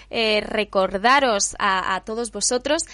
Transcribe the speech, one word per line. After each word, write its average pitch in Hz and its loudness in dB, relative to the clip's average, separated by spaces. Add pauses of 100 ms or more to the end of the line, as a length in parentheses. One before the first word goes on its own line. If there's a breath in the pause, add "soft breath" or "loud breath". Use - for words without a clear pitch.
(100)
eh, 214 0
recordaros 208 2
a, 190 0
a 185 -6
todos 226 -8
vosotros 254 -2